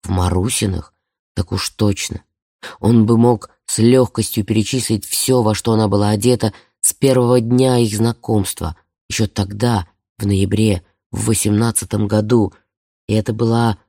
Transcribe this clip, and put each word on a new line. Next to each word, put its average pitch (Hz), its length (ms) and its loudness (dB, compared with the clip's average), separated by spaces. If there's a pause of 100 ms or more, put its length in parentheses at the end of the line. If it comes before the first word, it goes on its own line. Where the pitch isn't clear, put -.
В - 60 -14
Марусиных 92 840 -2 (420)
так - 160 -4
уж 101 180 -6
точно. - 540 -4 (560)
Он 113 260 4
бы 117 120 2
мог 117 320 2 (160)
с - 140 -6
легкостью 120 640 2
перечислить 110 640 -2
все, - 360 0
во 107 140 0
что 113 180 -2
она 110 140 2
была 101 220 0
одета 110 440 0 (280)
с - 120 -2
первого 123 480 2
дня 123 360 2
их 110 180 0
знакомства, 107 800 -2 (340)
еще 110 180 -2
тогда, 101 600 -2 (320)
в 104 80 -4
ноябре, 98 560 0 (280)
в 104 140 -6
восемнадцатом 107 840 -2
году. 107 460 0 (540)
И - 60 -2
это 107 200 -2
была 113 560 0